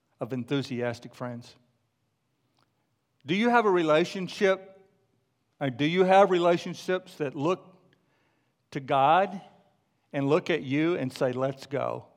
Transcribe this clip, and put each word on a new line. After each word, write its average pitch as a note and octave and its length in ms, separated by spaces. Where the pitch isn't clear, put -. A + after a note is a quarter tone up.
of A#2 140
enthusiastic A#2+ 840
friends? A#2+ 400
Do D3 100
you A3+ 140
have A#3+ 160
a G#3 60
relationship, F3+ 1080
or C#3+ 100
do C3 160
you F3+ 180
have F#3+ 280
relationships F3+ 840
that C#3 200
look E3+ 300
to D3+ 80
God D3+ 640
and C#3 140
look D3+ 220
at D#3+ 140
you D3+ 320
and C3 160
say, C3 200
"Let's C3 340
go"? A#2 400